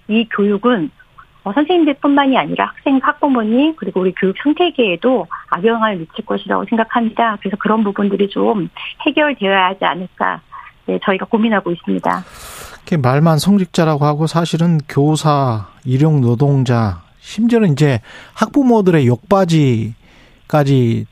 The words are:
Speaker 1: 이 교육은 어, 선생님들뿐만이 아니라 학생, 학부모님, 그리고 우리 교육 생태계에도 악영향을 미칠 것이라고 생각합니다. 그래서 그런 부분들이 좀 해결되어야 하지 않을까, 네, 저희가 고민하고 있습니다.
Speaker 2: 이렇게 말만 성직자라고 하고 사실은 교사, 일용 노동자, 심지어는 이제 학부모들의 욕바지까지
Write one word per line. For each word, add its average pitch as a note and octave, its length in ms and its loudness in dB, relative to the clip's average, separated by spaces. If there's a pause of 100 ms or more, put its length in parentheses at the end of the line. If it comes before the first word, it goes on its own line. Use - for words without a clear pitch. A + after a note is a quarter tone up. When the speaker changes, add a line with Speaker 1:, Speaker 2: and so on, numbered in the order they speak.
Speaker 1:
이 A3 200 0
교육은 G3+ 600 0 (540)
어, G3+ 80 -6
선생님들뿐만이 C#4+ 840 2
아니라 E3+ 300 -2
학생, C4+ 360 -2
학부모님, C4+ 720 0
그리고 F#3+ 240 -6
우리 F#3 120 0
교육 F#3+ 300 -2
생태계에도 B3+ 840 0 (220)
악영향을 A3 500 -2
미칠 E3+ 280 -12
것이라고 G3 420 -4
생각합니다. A3+ 720 -2
그래서 G3 180 -6
그런 A3 260 0
부분들이 G3+ 440 -2
좀 G3 400 -2 (380)
해결되어야 G3+ 600 0
하지 F#3+ 160 -6
않을까, F3+ 560 -4 (460)
네, F#3 180 -4
저희가 G3 220 -2
고민하고 G#3+ 440 0
있습니다. F3+ 540 -4 (500)
Speaker 2:
이렇게 - 240 -6
말만 D3 400 2
성직자라고 D#3+ 640 0
하고 D3+ 220 0
사실은 E3 520 0 (100)
교사, C#3+ 800 0 (180)
일용 C#3+ 340 2
노동자, A#2+ 800 2 (200)
심지어는 A3 520 0
이제 C3+ 280 2 (340)
학부모들의 G#3 720 2
욕바지까지 C3 2000 0